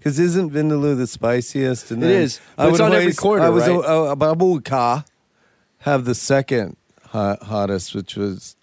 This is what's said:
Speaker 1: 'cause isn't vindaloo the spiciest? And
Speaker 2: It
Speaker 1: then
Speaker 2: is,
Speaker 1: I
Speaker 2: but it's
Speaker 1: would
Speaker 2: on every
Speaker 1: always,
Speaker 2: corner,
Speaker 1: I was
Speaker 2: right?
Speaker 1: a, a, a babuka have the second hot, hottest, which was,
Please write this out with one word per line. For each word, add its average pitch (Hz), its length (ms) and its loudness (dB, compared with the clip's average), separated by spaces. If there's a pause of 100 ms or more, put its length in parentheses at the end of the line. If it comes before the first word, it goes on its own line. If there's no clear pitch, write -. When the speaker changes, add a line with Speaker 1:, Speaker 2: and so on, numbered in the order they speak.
Speaker 1:
'cause 147 160 -4
isn't 175 340 0
vindaloo 147 420 0
the 127 120 -2
spiciest? 123 840 -4
And 117 120 -6
Speaker 2:
It - 40 2
Speaker 1:
then 185 140 4
Speaker 2:
is, 139 180 -4 (200)
Speaker 1:
I 135 60 0
Speaker 2:
but 160 40 6
it's 175 40 4
Speaker 1:
would 170 100 2
Speaker 2:
on 214 100 4
every 175 120 4
Speaker 1:
always, 180 140 0
Speaker 2:
corner, 196 280 2
Speaker 1:
I - 20 6
was 170 180 2
Speaker 2:
right? 139 40 4
Speaker 1:
a, 175 100 2
a, 156 320 0
a 143 40 -4
babuka 147 880 0 (720)
have 139 260 -2
the 123 100 0
second 127 640 -2 (320)
hot, 101 360 -4
hottest, 101 500 -4
which 98 200 -10
was, 101 480 -8